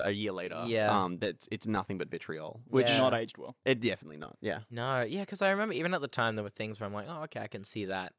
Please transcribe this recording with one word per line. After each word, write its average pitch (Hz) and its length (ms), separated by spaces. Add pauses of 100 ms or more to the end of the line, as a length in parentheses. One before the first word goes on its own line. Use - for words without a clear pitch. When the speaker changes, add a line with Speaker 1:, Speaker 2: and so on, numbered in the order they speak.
Speaker 1:
a 101 80
year 104 180
later, 87 380
Speaker 2:
Yeah. 107 360
Speaker 1:
um, 90 140
that 92 320
it's 107 160
nothing 98 320
but 85 100
vitriol, 78 600
which 131 180
Speaker 2:
Yeah. 120 120
Speaker 3:
Not 127 160
aged 113 240
well. 123 260
Speaker 1:
it 131 160
definitely 87 380
not. 73 220
Yeah. 101 200 (100)
Speaker 2:
No, 123 320
yeah, 160 220
'cause 190 180
I 196 80
remember 208 240
even 170 200
at 170 80
the 143 60
time 113 280
there 107 80
were 101 60
things 107 280
where 110 80
I'm 98 80
like, 104 140
"Oh, 160 160
okay, 139 160
I 104 80
can 98 160
see 104 220
that 92 320